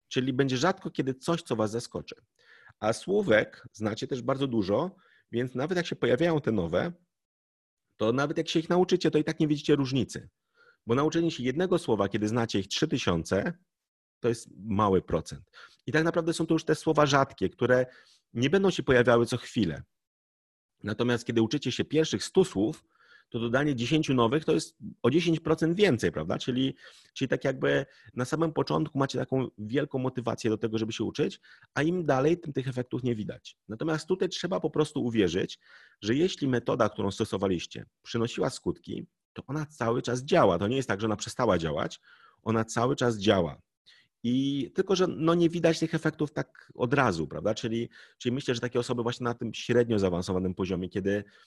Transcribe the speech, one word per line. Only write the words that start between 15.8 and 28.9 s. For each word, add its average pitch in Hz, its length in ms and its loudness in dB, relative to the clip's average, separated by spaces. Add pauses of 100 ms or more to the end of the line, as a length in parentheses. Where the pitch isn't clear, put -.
I 120 60 -8
tak 156 120 2
naprawdę 165 300 0
są 165 120 -2
to 160 100 2
już 156 100 -2
te 156 100 2
słowa 151 300 2
rzadkie, 135 440 2
które 127 360 2 (480)
nie 123 160 2
będą 190 220 4
się - 120 -4
pojawiały 120 420 6
co 123 120 -2
chwilę. 82 460 -2 (1000)
Natomiast 117 420 -2
kiedy 117 160 2
uczycie 123 300 0
się - 140 -2
pierwszych 147 380 0
stu - 200 2
słów, 110 400 -2 (460)
to 117 100 -6
dodanie 131 360 0
dziesięciu 139 380 0
nowych 127 320 4
to 160 80 2
jest - 240 -4 (240)
o 120 80 4
dziesięć 165 300 2
procent 160 380 0
więcej, 127 340 4
prawda? 80 260 -4
Czyli, 131 380 -2 (380)
czyli 131 160 -4
tak 131 140 0
jakby 139 420 0 (280)
na 123 120 -2
samym 156 280 -2
początku 147 460 -2